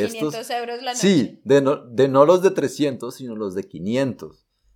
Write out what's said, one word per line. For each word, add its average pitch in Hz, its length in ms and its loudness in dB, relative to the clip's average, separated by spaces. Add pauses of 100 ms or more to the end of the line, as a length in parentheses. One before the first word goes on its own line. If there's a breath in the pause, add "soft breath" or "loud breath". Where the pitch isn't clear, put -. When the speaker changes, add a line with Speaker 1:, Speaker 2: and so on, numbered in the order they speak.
Speaker 1:
de 104 60 0
Speaker 2:
quinientos 226 280 -6
Speaker 1:
estos 226 220 -10
Speaker 2:
euros 240 260 -8
la 147 100 -6
noche. - 80 -8
Speaker 1:
Sí, 160 440 2
de 139 160 4
no, 139 160 0
de 123 320 0
no 143 160 6
los 180 180 6
de 190 100 4
trescientos, 135 640 -4
sino 123 200 -12
los 104 180 -6
de 95 100 -6
quinientos. 98 840 -6 (300)